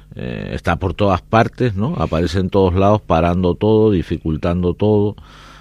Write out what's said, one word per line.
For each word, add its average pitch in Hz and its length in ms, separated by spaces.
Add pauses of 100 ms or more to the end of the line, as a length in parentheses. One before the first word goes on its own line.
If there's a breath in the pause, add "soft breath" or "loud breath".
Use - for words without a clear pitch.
(140)
eh, 52 380
está - 220
por 95 180
todas 98 280
partes, 113 540
¿no? 123 220
Aparece 82 420
en 92 100
todos 92 260
lados, 101 260
parando 87 540
todo, 110 340
dificultando 87 840
todo, 104 420 (460 loud breath)